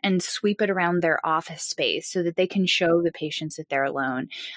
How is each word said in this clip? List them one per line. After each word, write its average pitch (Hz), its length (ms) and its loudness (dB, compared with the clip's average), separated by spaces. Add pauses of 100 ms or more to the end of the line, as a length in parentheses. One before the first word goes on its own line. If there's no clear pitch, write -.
and 185 200 2
sweep - 400 0
it 202 80 4
around 175 300 2
their 165 260 2
office 160 360 -2
space - 480 -2
so 185 120 0
that 170 140 -2
they 185 100 4
can 185 200 0
show 170 360 4
the 170 100 2
patients 156 440 -6
that 156 120 -12
they're 139 160 0
alone. 135 440 -2 (280)